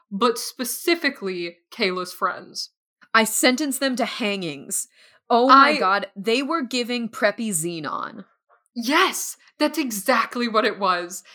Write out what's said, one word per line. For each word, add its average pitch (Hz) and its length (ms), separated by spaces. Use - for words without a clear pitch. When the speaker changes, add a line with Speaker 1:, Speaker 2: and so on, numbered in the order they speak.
Speaker 1:
but 233 260
specifically 220 1160
Kayla's 185 400
friends. - 580
Speaker 2:
I 226 100
sentenced 254 560
them 262 160
to 247 80
hangings. 190 800
Oh 247 200
my 277 220
Speaker 1:
I 302 80
Speaker 2:
God, 196 360
they 226 280
were 320 200
giving 240 460
preppy 220 420
Xenon. 165 760
Speaker 1:
Yes, 277 600
that's 294 200
exactly 240 720
what 220 160
it 202 140
was. 180 460